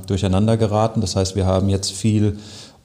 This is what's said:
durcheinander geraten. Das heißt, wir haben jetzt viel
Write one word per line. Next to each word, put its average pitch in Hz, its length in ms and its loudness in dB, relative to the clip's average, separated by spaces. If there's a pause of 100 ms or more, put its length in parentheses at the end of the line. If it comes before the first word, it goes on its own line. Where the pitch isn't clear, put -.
durcheinander 107 520 2
geraten. 110 440 0
Das 98 140 -4
heißt, 92 200 0
wir 95 120 2
haben 92 220 2
jetzt 98 220 -2
viel 107 460 0 (480)